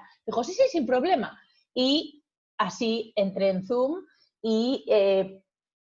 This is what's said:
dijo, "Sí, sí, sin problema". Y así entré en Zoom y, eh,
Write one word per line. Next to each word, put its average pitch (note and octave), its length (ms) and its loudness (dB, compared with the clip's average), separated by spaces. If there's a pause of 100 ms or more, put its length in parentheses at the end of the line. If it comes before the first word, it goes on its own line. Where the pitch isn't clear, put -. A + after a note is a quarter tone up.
(280)
dijo, A3+ 160 -2
"Sí, F4+ 100 -8
sí, A#4 160 4
sin D#4 160 -2
problema". B3+ 540 0 (340)
Y C4+ 500 0 (360)
así A3+ 560 -4
entré G3 340 0
en F#3 160 -2
Zoom C4+ 400 -2 (380)
y, A3+ 440 0
eh, G3 540 2 (440)